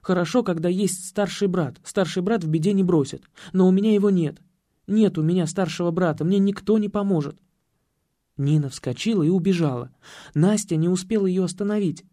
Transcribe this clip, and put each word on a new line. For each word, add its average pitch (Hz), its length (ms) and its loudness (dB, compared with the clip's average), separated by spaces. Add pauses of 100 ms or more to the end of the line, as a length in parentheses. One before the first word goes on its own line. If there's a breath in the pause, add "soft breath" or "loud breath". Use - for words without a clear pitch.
Хорошо, 180 440 0
когда 170 240 -2
есть 190 400 -2
старший 202 400 -2
брат, 175 340 -4
старший 185 400 -4
брат 202 220 -2
в 156 40 -4
беде 160 240 0
не 196 120 2
бросит, 165 400 0 (280 loud breath)
но 185 140 4
у 185 60 6
меня 202 200 4
его 202 160 4
нет. 175 320 0 (460)
Нет 202 320 2
у 156 40 0
меня 180 260 2
старшего 175 420 -2
брата, 165 340 0
мне 196 140 2
никто 202 400 2
не 208 100 -2
поможет». 196 480 -2 (1000)
Нина 143 320 0
вскочила 156 540 -4
и 151 80 2
убежала. 165 600 0 (440 loud breath)
Настя 196 420 2
не 165 120 2
успела 190 380 0
её 185 180 0
остановить. 202 680 -4